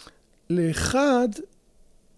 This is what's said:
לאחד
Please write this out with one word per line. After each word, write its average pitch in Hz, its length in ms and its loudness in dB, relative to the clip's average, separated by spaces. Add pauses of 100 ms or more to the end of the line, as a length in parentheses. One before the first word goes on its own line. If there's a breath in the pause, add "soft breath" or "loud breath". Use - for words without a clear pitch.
(480 loud breath)
לאחד 247 800 0 (920)